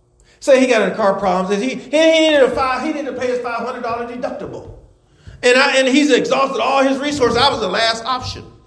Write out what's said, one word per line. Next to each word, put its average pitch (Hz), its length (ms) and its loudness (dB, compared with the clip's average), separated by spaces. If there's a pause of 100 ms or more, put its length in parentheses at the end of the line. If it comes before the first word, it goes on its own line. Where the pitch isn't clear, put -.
(380)
Say 262 220 4
he 254 80 4
got 226 140 2
into 180 120 -2
car 196 240 0
problems, 190 340 -2
and 202 100 -2
he, 262 120 -2
he - 160 -12
needed 320 540 4
a 247 80 4
five, 262 340 -2
he 311 60 -2
needed 262 200 -6
to 247 80 -10
pay 254 60 -2
his 247 140 -2
five 233 260 -6
hundred 254 160 -8
dollar 233 240 -6
deductible. - 720 -10 (640)
And 247 160 4
I, 269 200 2
and 262 100 4
he's 277 240 4
exhausted 247 500 0
all 269 220 2
his 269 140 0
resources. 262 380 -2
I 269 140 2
was - 80 -2
the 190 100 -4
last 220 360 -2
option. - 400 -8 (220)